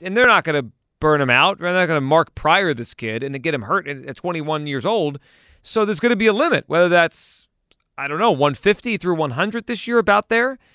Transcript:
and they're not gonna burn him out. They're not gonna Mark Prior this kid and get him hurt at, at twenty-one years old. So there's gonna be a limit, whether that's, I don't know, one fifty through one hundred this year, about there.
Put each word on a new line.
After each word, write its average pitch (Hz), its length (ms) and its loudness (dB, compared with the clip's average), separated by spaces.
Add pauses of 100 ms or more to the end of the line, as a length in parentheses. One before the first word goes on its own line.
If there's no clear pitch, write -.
and 185 160 -6
they're 254 100 4
not 208 160 4
gonna 147 220 -2 (340)
burn 151 220 2
him 131 80 0
out. 156 300 2
They're 175 120 -4
not 180 160 0
gonna 156 140 0
Mark 147 340 0
Prior 170 380 2
this 117 200 -12
kid 113 300 -8
and 139 180 -10
get 151 120 -2
him 123 100 -4
hurt 156 240 -4
at, 139 180 -10
at 135 120 -14
twenty-one 156 500 -6
years 135 180 -4
old. 160 340 -2 (420)
So 220 240 -2
there's 202 140 -2
gonna 240 160 2
be 214 120 2
a 214 60 6
limit, 285 340 0
whether 175 220 2
that's, - 580 0 (500)
I 139 100 -8
don't 151 120 -6
know, 226 120 2
one 143 240 2
fifty 208 420 0
through 175 180 -2
one 151 160 -2
hundred 208 360 -4
this 233 200 -8
year, 240 100 0
about 208 320 2
there. 254 300 0 (160)